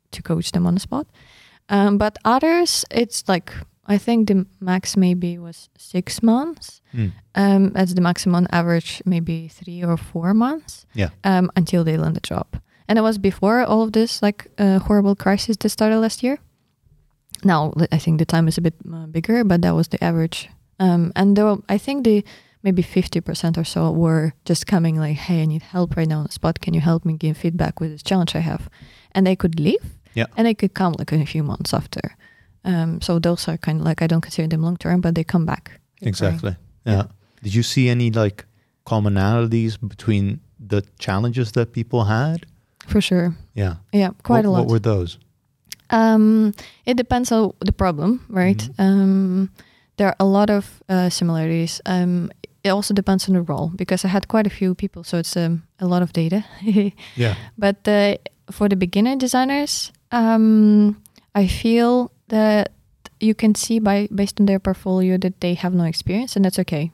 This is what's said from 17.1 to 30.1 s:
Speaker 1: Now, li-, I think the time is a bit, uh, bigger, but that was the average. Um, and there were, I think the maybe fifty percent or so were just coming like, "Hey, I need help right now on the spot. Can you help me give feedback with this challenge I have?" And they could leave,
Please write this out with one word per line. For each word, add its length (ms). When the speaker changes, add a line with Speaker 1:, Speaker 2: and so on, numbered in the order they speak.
Speaker 1:
Now, 320
li-, 160
I 60
think 200
the 60
time 240
is 100
a 20
bit, 140
uh, 140
bigger, 380
but 180
that 120
was 140
the 140
average. 460
Um, 340
and 220
there 80
were, 140
I 100
think 260
the 200
maybe 200
fifty 380
percent 380
or 60
so 280
were 400
just 220
coming 340
like, 160
"Hey, 260
I 40
need 160
help 340
right 120
now 100
on 80
the 60
spot. 280
Can 140
you 60
help 240
me 120
give 200
feedback 440
with 100
this 120
challenge 320
I 80
have?" 260
And 140
they 100
could 240
leave, 240